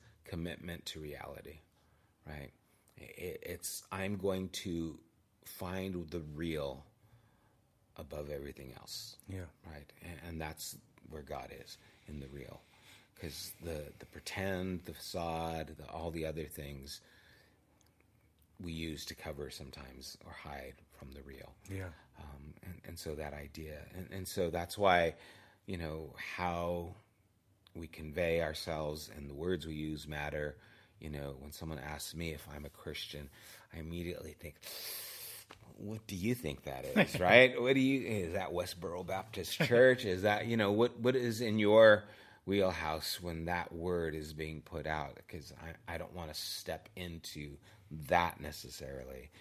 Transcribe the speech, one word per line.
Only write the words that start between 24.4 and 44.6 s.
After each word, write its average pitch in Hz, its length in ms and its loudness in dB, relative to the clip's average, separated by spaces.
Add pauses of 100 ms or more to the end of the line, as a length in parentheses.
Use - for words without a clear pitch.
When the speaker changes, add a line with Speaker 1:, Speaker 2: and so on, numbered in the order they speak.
Speaker 1:
that's 85 280 -2
why, 87 380 8 (500)
you 95 120 -6
know, 80 400 -6
how 87 760 -2 (800)
we 85 120 -8
convey 82 540 2
ourselves 76 760 -2
and 71 140 -10
the 71 40 -10
words 80 340 0
we 80 60 -4
use 78 340 -4
matter. 73 480 -4 (440)
You 76 100 -10
know, 71 300 -6
when 71 120 -12
someone 80 280 -8
asks 73 360 -8
me 82 160 -4
if 73 240 -10
I'm 73 100 -10
a 73 40 -12
Christian, 73 600 -10 (460)
I 82 40 -8
immediately 85 600 -6
think, 78 160 -12 (1200)
"What 107 300 -10
do 101 80 -6
you 104 200 2
think 71 280 -6
that 65 220 -2
is?" - 340 6
Speaker 2:
<laughs> - 0 -
Speaker 1:
Right? 123 400 12
What 123 140 6
do 135 80 8
you, 131 260 4
is 92 260 0
that 92 180 -2
Westboro 87 540 -2
Baptist 95 540 -4
Church? 123 460 8
Is 92 160 2
that, 104 240 6
you 117 100 2
know, 104 160 6
what, 113 280 4
what 123 160 4
is 120 260 2
in 110 180 2
your 107 440 12 (420)
wheelhouse 85 760 2
when 82 240 -4
that 87 280 -2
word 85 420 0
is 78 180 -6
being 78 280 -6